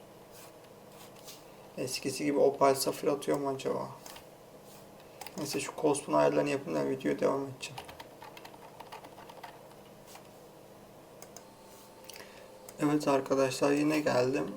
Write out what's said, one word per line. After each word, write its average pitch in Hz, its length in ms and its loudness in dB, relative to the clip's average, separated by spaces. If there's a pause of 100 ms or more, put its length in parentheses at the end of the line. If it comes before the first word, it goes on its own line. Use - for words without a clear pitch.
(1800)
Eskisi 139 480 -4
gibi 143 140 4
opal 139 360 6
safir 139 320 -2
atıyor 147 300 2
mu 139 120 -2
acaba? 131 380 -2 (1500)
Neyse 151 220 -4
şu - 120 -4 (100)
Cosp'un 151 320 2
ayarlarını 147 360 4
yapayım 143 300 -2
da 139 100 0
videoya 139 300 0
devam 139 260 2
edeceğim. - 360 -10 (4000)
Evet 147 280 2
arkadaşlar 135 640 4
yine 151 280 4
geldim. 135 580 2